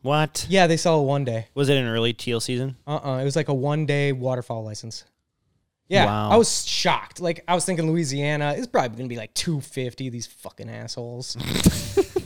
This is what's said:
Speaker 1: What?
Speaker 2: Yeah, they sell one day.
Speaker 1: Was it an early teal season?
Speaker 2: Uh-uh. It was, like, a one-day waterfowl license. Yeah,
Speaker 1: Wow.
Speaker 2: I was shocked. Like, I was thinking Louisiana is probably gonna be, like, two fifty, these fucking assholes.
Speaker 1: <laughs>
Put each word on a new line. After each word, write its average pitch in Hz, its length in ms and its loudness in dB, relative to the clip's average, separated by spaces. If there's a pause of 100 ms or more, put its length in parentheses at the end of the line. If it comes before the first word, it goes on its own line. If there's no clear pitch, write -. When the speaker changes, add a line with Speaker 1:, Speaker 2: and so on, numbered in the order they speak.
Speaker 1:
What? 151 480 0
Speaker 2:
Yeah, 180 180 6
they 165 80 6
sell 156 300 4
one 143 180 0
day. 113 320 -4
Speaker 1:
Was 139 140 2
it 139 80 4
an 127 100 0
early 117 240 2
teal 117 300 -2
season? 127 340 -4 (100)
Speaker 2:
Uh-uh. 139 340 -4
It 135 40 -2
was, 143 140 0
like, 151 100 0
a 147 60 0
one-day 143 580 0
waterfowl 123 540 -4
license. 110 400 -12 (840)
Yeah, 185 160 6
Speaker 1:
Wow. 208 260 0
Speaker 2:
I 214 60 8
was - 280 4
shocked. 123 540 -2
Like, 170 280 -2
I 175 80 2
was 170 100 0
thinking 165 220 0
Louisiana 147 680 0
is 247 140 -4
probably 127 300 0
gonna 127 120 -8
be, 117 80 -6
like, 110 160 -12
two 151 280 -2
fifty, 131 480 -6
these 117 160 -8
fucking - 440 -16
assholes. 120 720 -10
Speaker 1:
<laughs> - 680 2 (160)